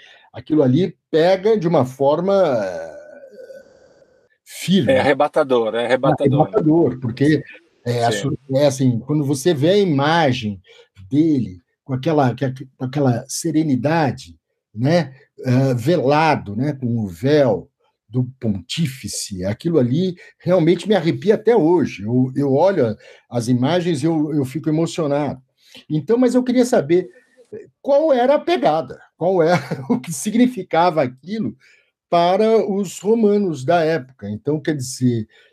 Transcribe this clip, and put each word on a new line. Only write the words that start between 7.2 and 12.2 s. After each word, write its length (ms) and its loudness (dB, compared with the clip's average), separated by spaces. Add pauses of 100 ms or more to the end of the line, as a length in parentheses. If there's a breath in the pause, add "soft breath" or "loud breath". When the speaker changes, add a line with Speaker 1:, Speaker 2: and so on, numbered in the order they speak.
Speaker 1:
é, 260 -2
Speaker 2:
Sim. 240 -4 (200)
Speaker 1:
é 100 2
assim, 340 0
quando 240 -2
você 300 0
vê 160 2
a 80 4
imagem 840 0 (500 soft breath)
dele 520 0 (220)
com 100 -8
aquela, 420 0 (420)